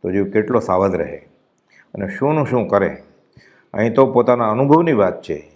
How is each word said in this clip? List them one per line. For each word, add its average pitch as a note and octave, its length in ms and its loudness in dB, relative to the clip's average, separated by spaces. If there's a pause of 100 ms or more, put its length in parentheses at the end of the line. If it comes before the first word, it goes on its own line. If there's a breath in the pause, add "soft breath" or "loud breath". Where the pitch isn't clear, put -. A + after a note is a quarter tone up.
તો F#2 80 -4
જીવ G2 200 0
કેટલો G#2+ 280 0
સાવધ F#2 400 0
રહે D2 180 -8 (760 soft breath)
અને G2 200 -8
શુંનું D3 320 -2
શું A#2+ 220 -2
કરે. G2 220 2 (840 soft breath)
અહીં A2 200 -2
તો C3+ 80 6 (120)
પોતાના A#2+ 400 2
અનુભવની D3 460 2
વાત F#2+ 160 2 (100)
છે. D#2 100 -6 (200)